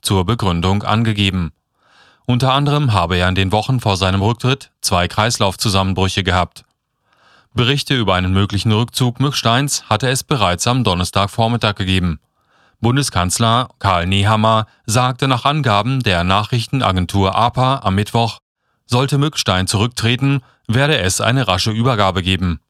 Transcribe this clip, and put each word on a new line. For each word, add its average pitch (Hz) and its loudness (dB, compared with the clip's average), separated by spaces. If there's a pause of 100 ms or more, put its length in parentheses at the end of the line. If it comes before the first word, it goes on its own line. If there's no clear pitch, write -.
zur 95 0
Begründung 95 0
angegeben. 101 0 (760)
Unter 127 2
anderem 143 2
habe 90 2
er 90 2
in 92 0
den 95 0
Wochen 113 0
vor 98 0
seinem 95 0
Rücktritt 117 -2 (100)
zwei 90 0
Kreislaufzusammenbrüche 95 0
gehabt. 90 -2 (880)
Berichte 135 0
über 95 0
einen 92 0
möglichen 98 0
Rückzug 117 0
Mücksteins 135 -2
hatte 110 0
es 127 -2
bereits 101 -2
am 123 0
Donnerstagvormittag 101 0
gegeben. 90 -2 (640)
Bundeskanzler 117 0 (100)
Karl 87 0
Nehammer 107 2 (200)
sagte 123 0
nach 127 0
Angaben 127 0
der 87 0
Nachrichtenagentur 98 0
apa 127 0
am 95 -2
Mittwoch, 117 0 (480)
sollte 135 0
Mückstein 95 0
zurücktreten, 123 0 (260)
werde 139 2
es 92 0
eine 120 2
rasche 92 0
Übergabe 104 0
geben. 90 -2